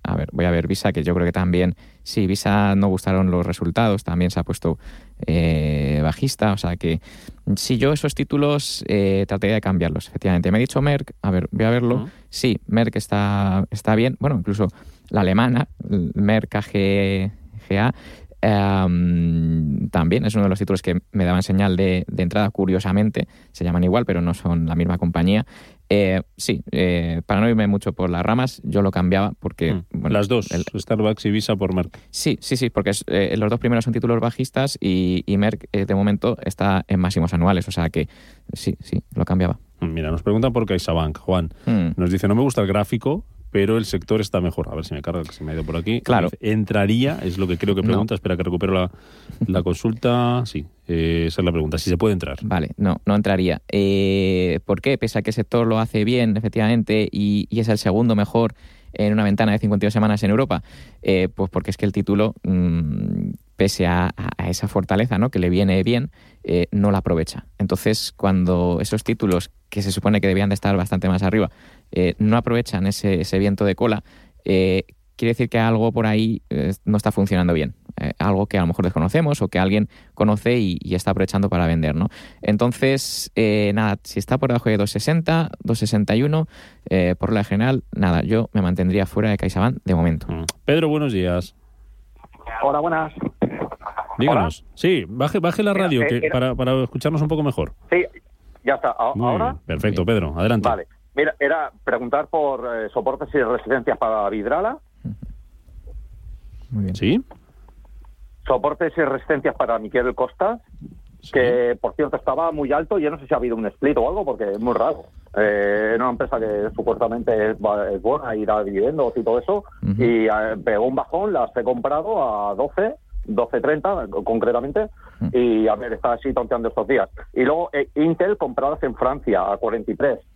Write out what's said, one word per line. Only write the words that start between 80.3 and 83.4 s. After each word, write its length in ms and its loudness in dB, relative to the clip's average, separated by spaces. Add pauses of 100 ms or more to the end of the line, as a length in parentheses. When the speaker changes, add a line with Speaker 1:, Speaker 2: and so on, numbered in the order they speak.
Speaker 1:
y, 240 0
y 120 -4
está 180 0
aprovechando 360 2
para 180 2
vender, 280 2
¿no? 160 0 (320)
Entonces, 920 0
eh, 400 2